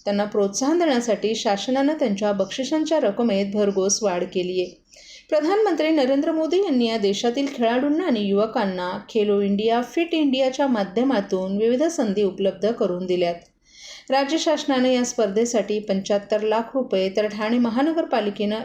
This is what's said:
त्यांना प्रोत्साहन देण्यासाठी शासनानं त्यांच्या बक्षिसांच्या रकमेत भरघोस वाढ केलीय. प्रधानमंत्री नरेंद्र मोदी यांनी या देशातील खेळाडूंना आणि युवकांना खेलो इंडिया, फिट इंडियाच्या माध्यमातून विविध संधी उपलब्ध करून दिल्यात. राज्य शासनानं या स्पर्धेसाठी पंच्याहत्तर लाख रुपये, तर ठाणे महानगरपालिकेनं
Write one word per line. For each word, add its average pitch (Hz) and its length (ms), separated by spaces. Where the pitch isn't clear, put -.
त्यांना 202 180
प्रोत्साहन 208 560
देण्यासाठी 233 560
शासनानं 254 580
त्यांच्या 208 380
बक्षिसांच्या 277 680
रकमेत 202 540
भरघोस 196 500
वाढ 180 200
केलीय. 180 320
प्रधानमंत्री 320 600
नरेंद्र 285 420
मोदी 320 260
यांनी 269 300
या 226 100
देशातील 240 580
खेळाडूंना 262 480
आणि 254 160
युवकांना 196 800
खेलो 208 320
इंडिया, 214 400
फिट 339 320
इंडियाच्या 269 540
माध्यमातून 202 920
विविध 240 260
संधी 226 400
उपलब्ध 190 480
करून 185 340
दिल्यात. 175 300
राज्य 277 280
शासनानं 285 520
या 247 160
स्पर्धेसाठी 214 720
पंच्याहत्तर 202 640
लाख 220 200
रुपये, 202 360
तर 208 180
ठाणे 214 300
महानगरपालिकेनं 233 1080